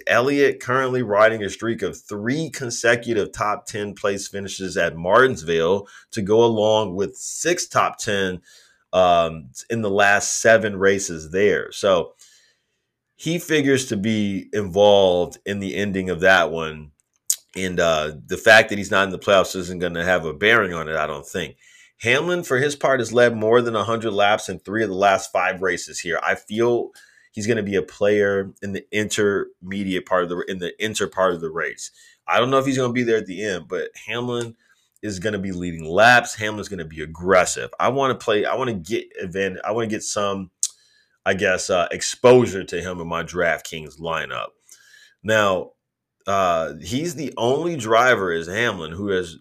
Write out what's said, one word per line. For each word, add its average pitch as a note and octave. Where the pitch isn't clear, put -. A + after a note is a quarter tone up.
Elliott C3+
currently B2+
riding G#2+
a G2
streak A2+
of F2
three B2
consecutive A#2
top G#2
ten G#2
place G2+
finishes F#2+
at E2
Martinsville F2
to A2+
go G#2+
along G#2+
with F#2+
six -
top G2+
ten, G2
um, E2+
in A2+
the G#2+
last G2+
seven G#2+
races F2+
there. F#2
So F#2
he E3
figures C#3
to G#2+
be G2+
involved G2
in G2+
the G2
ending F#2+
of E2+
that F2+
one. D#2
And, F2+
uh, D#2
the F2+
fact A2
that G#2
he's G2
not G2
in F#2+
the F2+
playoffs F#2+
isn't F2+
gonna E2+
have F2+
a D#2
bearing G#2
on D#2+
it, D#2
I D#2
don't C#2+
think. F2
Hamlin, D#3+
for B2+
his C#3+
part, C3+
has G#2+
led A#2+
more A2+
than A#2
a G#2
hundred A2+
laps G2+
in F2+
three A2
of G#2
the F#2
last G2
five F#2
races E2+
here. E2+
I F#2+
feel A#2
he's G#2
gonna A2
be G2
a F#2
player G2+
in G2+
the F#2+
intermediate G2
part F#2
of E2+
the, F2
in F#2+
the F2
inter G#2
part F#2+
of E2
the E2
race. D#2
I F#2
don't B2
know C3+
if C3
he's C3+
gonna B2
be B2
there A2+
at G#2
the F#2
end, F#2
but F2
Hamlin A#2+
is G2+
gonna G#2
be G2
leading E2+
laps. A2
Hamlin's G#2+
gonna F2
be D#2
aggressive. E2
I F#2+
wanna C3
play, G#2
I C#2
wanna B2
get F#2+
advan-, F#2+
I G2+
wanna A2+
get G#2+
some, G2
I G2
guess, F#2
uh, F2+
exposure G2
to F2
him F2+
in E2+
my E2+
DraftKings D#2
lineup. D2+
Now, G2+
uh, F2
he's C3
the C#3+
only D3
driver, A2+
is E2
Hamlin, F#2+
who G2+
has, F2